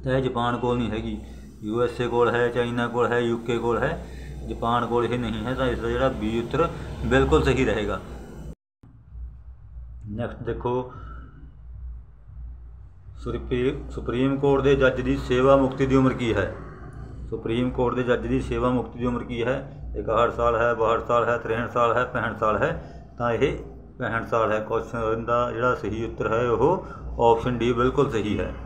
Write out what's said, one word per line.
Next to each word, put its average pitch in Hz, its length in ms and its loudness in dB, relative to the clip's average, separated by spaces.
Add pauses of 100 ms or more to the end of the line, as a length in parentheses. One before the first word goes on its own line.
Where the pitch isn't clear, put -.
ਤਾਂ 131 100 0
ਇਹ 135 100 4
ਜਾਪਾਨ 120 340 0
ਕੋਲ 120 200 0
ਨਹੀਂ 117 120 0
ਹੈਗੀ, 107 320 -4 (420)
ਯੂ 110 200 0
ਐਸ 120 180 -2
ਏ 120 60 0
ਕੋਲ 117 220 4
ਹੈ, 120 180 4
ਚਾਈਨਾ 120 400 0
ਕੋਲ 117 200 2
ਹੈ, 120 120 2
ਯੂ 117 180 0
ਕੇ 117 200 -2
ਕੋਲ 113 200 0
ਹੈ, 151 300 -2 (420)
ਜਾਪਾਨ 117 360 0
ਕੋਲ 117 200 2
ਇਹ 120 140 -2
ਨਹੀਂ 113 260 -4
ਹੈ। 127 80 -4
ਤਾਂ 131 140 0
ਇਸ 113 120 -2
ਦਾ 113 100 -2
ਜਿਹੜਾ 123 180 2
B 110 360 -2
ਉੱਤਰ 160 260 0 (360)
ਬਿਲਕੁਲ 135 380 4
ਸਹੀ 127 220 4
ਰਹੇਗਾ। 104 340 0 (2000)
Next 110 340 -6
ਦੇਖੋ, 123 500 -2 (2250)
ਸੁਰਪੀ-, 123 720 -4
ਸੁਪਰੀਮ 135 500 0
ਕੋਰਟ 139 240 4
ਦੇ 139 120 8
ਜੱਜ 127 260 4
ਦੀ 131 160 0
ਸੇਵਾ 131 380 6
ਮੁਕਤੀ 135 300 4
ਦੀ 131 100 4
ਉਮਰ 131 180 6
ਕੀ 113 200 0
ਹੈ? 95 220 0 (720)
ਸੁਪਰੀਮ 113 420 -2
ਕੋਰਟ 123 240 0
ਦੇ 123 80 0
ਜੱਜ 117 240 0
ਦੀ 127 140 2
ਸੇਵਾ 123 280 0
ਮੁਕਤੀ 120 300 -2
ਦੀ 120 60 -2
ਉਮਰ 120 180 -2
ਕੀ 113 200 -4
ਹੈ? 139 380 -4 (180)
ਇਕਾਹਠ 110 320 2
ਸਾਲ 120 240 2
ਹੈ, 117 180 2
ਬਾਹਠ 113 340 2
ਸਾਲ 120 180 4
ਹੈ, 120 120 0
ਤਰੇਹਠ 113 340 -4
ਸਾਲ 117 260 2
ਹੈ, 123 80 2
ਪੈਂਹਠ 113 340 -4
ਸਾਲ 107 180 2
ਹੈ। 151 340 -2 (260)
ਤਾਂ 120 140 0
ਇਹ 120 260 2 (420)
ਪੈਂਹਠ 110 280 -4
ਸਾਲ 110 240 2
ਹੈ। 110 80 2
question 113 680 -2
ਦਾ 120 260 2
ਜਿਹੜਾ 117 240 2
ਸਹੀ 113 300 -4
ਉੱਤਰ 110 280 -2
ਹੈ 120 160 2
ਉਹ 139 360 2 (440)
option 120 260 4
D - 20 -4
ਬਿਲਕੁਲ 123 540 2
ਸਹੀ 104 280 0
ਹੈ 87 140 -4 (120)